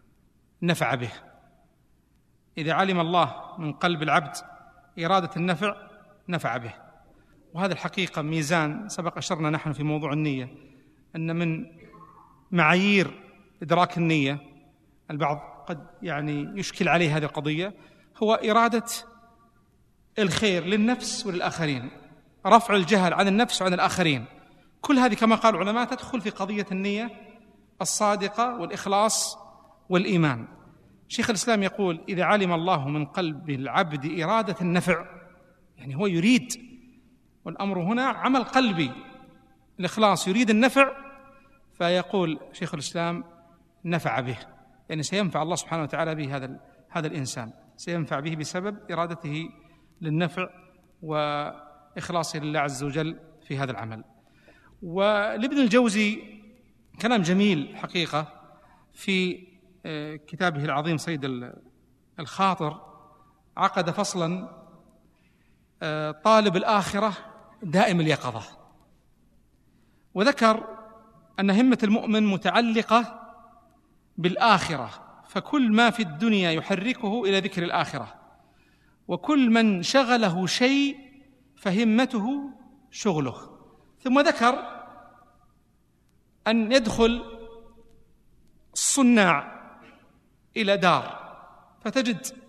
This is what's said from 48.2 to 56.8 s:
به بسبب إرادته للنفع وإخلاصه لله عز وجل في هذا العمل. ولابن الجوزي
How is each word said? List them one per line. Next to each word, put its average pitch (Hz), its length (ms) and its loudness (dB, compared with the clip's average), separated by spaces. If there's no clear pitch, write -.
به 160 160 -6
بسبب 180 560 -8
إرادته 165 560 -6
للنفع 165 480 -2
وإخلاصه 156 1400 -6
لله 151 220 -2
عز 143 240 -4
وجل 156 360 -4
في 139 120 -6
هذا 135 120 -4
العمل. 110 340 -10
ولابن 214 760 0
الجوزي 220 640 2